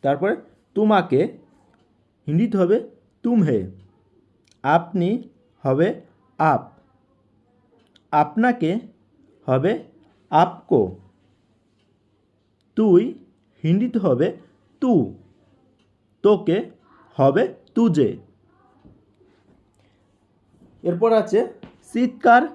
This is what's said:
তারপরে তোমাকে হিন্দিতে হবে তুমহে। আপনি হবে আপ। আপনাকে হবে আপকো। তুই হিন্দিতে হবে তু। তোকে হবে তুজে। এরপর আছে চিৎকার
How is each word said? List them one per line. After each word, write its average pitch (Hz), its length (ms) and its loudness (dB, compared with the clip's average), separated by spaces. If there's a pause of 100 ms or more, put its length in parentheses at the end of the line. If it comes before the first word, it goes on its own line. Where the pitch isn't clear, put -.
তারপরে 147 300 -2 (420)
তোমাকে 190 440 2 (1040)
হিন্দিতে 208 340 -2
হবে 185 160 2 (480)
তুমহে। 185 340 0 (1040)
আপনি 170 440 0 (560)
হবে 143 240 0 (500)
আপ। 147 240 0 (1500)
আপনাকে 170 580 0 (760)
হবে 135 240 0 (580)
আপকো। 156 520 0 (1900)
তুই 208 260 4 (640)
হিন্দিতে 208 420 0
হবে 139 200 0 (560)
তু। 254 100 0 (1300)
তোকে 190 320 0 (640)
হবে 139 240 2 (320)
তুজে। 151 360 0 (2750)
এরপর 175 280 -2
আছে 220 280 0 (500)
চিৎকার 247 520 2 (120)